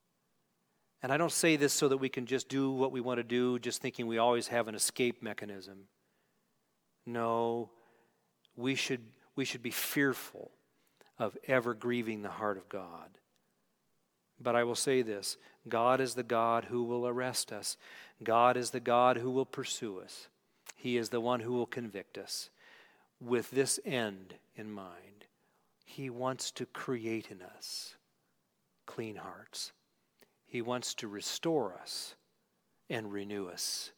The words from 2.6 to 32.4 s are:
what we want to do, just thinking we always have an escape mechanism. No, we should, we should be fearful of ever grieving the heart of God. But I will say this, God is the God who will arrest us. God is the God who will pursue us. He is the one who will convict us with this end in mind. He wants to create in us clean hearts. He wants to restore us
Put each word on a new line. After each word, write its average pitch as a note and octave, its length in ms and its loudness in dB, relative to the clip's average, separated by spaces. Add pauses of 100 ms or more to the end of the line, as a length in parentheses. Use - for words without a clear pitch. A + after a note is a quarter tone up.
what C3 200 2
we B2+ 100 -2
want B2 160 0
to A#2 60 0
do, B2 360 2
just B2 220 -4
thinking B2 260 -4
we A2+ 100 0
always A#2+ 300 6
have A#2 200 2
an G#2+ 80 -8
escape A#2+ 460 0
mechanism. G2 680 -10 (1160)
No, A#2 640 0 (840)
we B2+ 180 0
should, B2+ 300 -2 (320)
we C3+ 100 0
should D#3 160 -6
be B2 100 -4
fearful - 800 0 (680)
of A2 180 -2 (100)
ever A#2+ 280 2
grieving A2+ 480 -2
the G2 60 -6
heart G2+ 280 -2
of F2+ 120 -12
God. F2 500 -12 (1200)
But B2 160 0
I A#2+ 80 6
will A#2+ 120 0
say C3 280 2
this, G2+ 340 -4 (320)
God A#2+ 320 4
is B2 140 0
the B2 80 -2
God A#2 420 2
who A#2+ 180 -2
will A#2+ 240 0
arrest B2 440 -2
us. G2+ 260 -6 (460)
God A#2 340 8
is A#2+ 140 -2
the B2+ 80 -4
God B2 380 6
who B2 120 -2
will C3 160 2
pursue A2+ 540 -6
us. - 300 -16 (460)
He A#2+ 220 0
is A2+ 120 0
the A#2 120 0
one A#2+ 200 2
who A#2+ 120 -2
will A#2+ 140 0
convict G2+ 500 -8
us - 320 -8 (720)
with A#2+ 300 0
this C3 340 2
end G#2 480 -4 (220)
in G#2+ 160 -10
mind. F#2+ 540 -14 (600)
He C3+ 240 -10
wants B2+ 420 -2
to B2+ 140 -6
create A2+ 640 -4
in F#2 140 -14
us - 520 -12 (920)
clean A2 300 -8
hearts. F#2+ 540 -12 (760)
He A#2+ 140 -4
wants A#2+ 340 -4
to A#2 120 -8
restore G#2 680 0
us - 400 -10 (760)